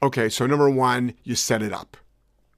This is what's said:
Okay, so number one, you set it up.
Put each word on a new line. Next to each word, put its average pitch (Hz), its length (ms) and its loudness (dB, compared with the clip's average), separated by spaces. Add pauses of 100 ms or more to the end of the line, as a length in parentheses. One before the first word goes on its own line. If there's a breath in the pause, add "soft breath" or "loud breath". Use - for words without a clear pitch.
Okay, 131 260 0
so 123 180 -2
number 143 240 4
one, 123 440 0 (100)
you 127 100 -6
set 113 280 0
it 104 100 -6
up. - 240 -14 (600)